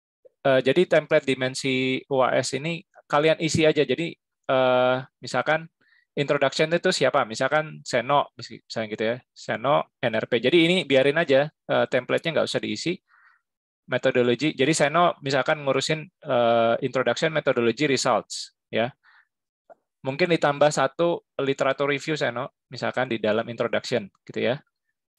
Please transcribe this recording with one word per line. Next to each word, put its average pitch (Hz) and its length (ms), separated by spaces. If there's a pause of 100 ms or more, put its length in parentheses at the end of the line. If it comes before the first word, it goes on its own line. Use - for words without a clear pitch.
(400)
Eh, 131 240
jadi 151 240
template 151 400
dimensi 131 800
U 131 160
A 120 160
S 131 160
ini 160 240 (240)
kalian 151 400
isi 156 240
aja. 151 160
Jadi, 160 320 (320)
eh, 127 480 (240)
misalkan 151 480 (480)
introduction 143 560
itu 175 180
siapa? - 380
Misalkan 147 580
Seno, 131 480
misalnya 110 560
gitu 107 140
ya. 117 120 (140)
Seno, 123 720
N 117 160
R - 80
P. 117 160
Jadi 160 240
ini 180 160
biarin 139 380
aja, 143 280
eh, 127 380
template-nya 127 540
nggak 107 80
usah - 140
diisi. 110 360 (920)
Metodologi. 127 640
Jadi 131 160
Seno 160 480
misalkan 143 480
ngurusin, 147 400
eh, 117 680 (120)
introduction 131 480
methodology 135 560
results, - 640 (160)
ya. 113 200 (1080)
Mungkin 139 320
ditambah 147 400
satu 165 560 (140)
literatur 139 500
review 147 240
Seno, 127 400 (160)
misalkan 123 380
di 110 100
dalam 110 300
introduction, 113 580 (160)
gitu - 160
ya. 113 160 (640)